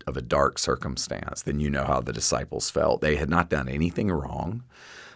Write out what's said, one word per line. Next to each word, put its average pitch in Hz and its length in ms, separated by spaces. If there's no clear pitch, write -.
of 64 80
a 65 60
dark 69 360
circumstance, - 840
then 71 180
you 73 100
know 69 140
how 65 160
the 62 140
disciples 60 560
felt. - 320
They 76 160
had 73 120
not 85 200
done 67 180
anything 82 420
wrong. 82 540